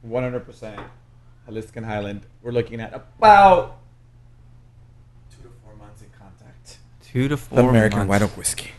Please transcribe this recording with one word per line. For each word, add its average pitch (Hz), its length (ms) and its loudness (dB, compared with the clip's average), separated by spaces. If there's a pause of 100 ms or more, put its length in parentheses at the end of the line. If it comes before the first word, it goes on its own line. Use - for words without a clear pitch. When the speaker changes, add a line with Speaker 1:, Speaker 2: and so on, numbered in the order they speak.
Speaker 1:
one 117 200 -8
hundred 123 240 -8
percent 107 320 -18 (680)
Jaliscan 110 360 -12
Highland. 101 380 -8 (200)
We're 120 100 -10
looking 117 280 -4
at 113 140 -14
about 196 840 4 (1500)
two - 120 -20
to - 80 -20 (140)
four - 120 -20
months - 260 -20
in - 140 -20
contact. - 600 -20 (260)
Speaker 2:
Two 127 240 -4
to 147 80 -2
four 127 340 0
Speaker 1:
American 107 300 2
Speaker 2:
months. 98 100 -2
Speaker 1:
White 101 120 2
Oak 98 140 -4
Whiskey. - 420 -8